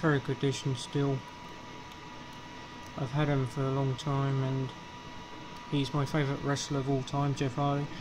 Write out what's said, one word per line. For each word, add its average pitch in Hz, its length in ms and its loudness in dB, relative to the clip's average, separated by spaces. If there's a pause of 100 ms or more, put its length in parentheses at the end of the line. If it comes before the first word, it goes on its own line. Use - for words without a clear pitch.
very 151 180 6
good 131 220 -2
condition 139 340 2
still. 139 440 0 (1800)
I've 131 140 -2
had 143 160 4
him 139 180 4
for 135 160 -2
a 135 80 2
long 135 240 2
time 139 480 2
and 135 260 2 (1000)
he's 139 240 2
my 143 100 4
favourite 139 400 2
wrestler 139 360 2
of 131 100 0
all 135 120 4
time, 139 340 2
Jeff 135 180 2
Hardy. 143 320 2 (140)